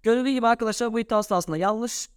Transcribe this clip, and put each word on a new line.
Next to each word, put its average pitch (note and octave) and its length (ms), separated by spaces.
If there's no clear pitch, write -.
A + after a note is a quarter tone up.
Görüldüğü B3 280
gibi B3+ 160
arkadaşlar A3+ 460
bu A#3 80
iddiası G#3+ 340
aslında F3 240
yanlış. G#3+ 580